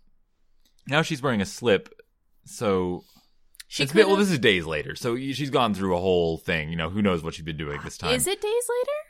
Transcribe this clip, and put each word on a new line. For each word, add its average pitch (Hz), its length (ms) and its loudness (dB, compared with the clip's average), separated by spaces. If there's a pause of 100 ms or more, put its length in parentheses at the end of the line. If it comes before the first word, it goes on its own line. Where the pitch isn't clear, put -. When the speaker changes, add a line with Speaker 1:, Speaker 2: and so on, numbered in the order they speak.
(880)
Speaker 1:
now 147 160 2
she's 151 180 -6
wearing 123 200 0
a 92 40 0
slip, 98 480 2 (520)
so 92 580 -2 (640)
Speaker 2:
She - 160 -4
Speaker 1:
it's 139 100 -6
been, 202 140 8
well, 196 80 4
Speaker 2:
could've 196 140 4
Speaker 1:
this 180 40 2
is 139 60 2
days 98 260 4
later, 76 300 -6
so 120 180 -4
y-, 135 200 -6
she's 135 180 -6
gone 120 240 2
through 92 200 0
a 87 40 2
whole 87 400 2
thing. 80 320 -2
You 82 40 -4
know, 82 140 -2
who 101 140 -2
knows 90 200 2
what 80 120 -8
she's 80 100 -12
been 80 120 -6
doing 73 260 -6
this - 160 -14
time. - 160 0
Speaker 2:
Is 247 100 -2
it 392 160 -4
days 453 260 -2
later? 508 300 -4 (120)